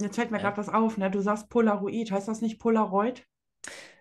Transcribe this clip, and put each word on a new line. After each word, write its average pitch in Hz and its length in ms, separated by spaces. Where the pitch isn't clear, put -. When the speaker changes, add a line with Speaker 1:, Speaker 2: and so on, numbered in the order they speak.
Speaker 1:
jetzt 202 140
fällt 226 160
mir 214 80
Speaker 2:
Ja. 196 60
Speaker 1:
grad 202 140
was 208 100
auf, 220 280
ne? 190 140
Du 202 100
sagst 208 300
Polaroid, 220 600
heißt 196 180
das 220 120
nicht 220 180
Polaroid? 220 680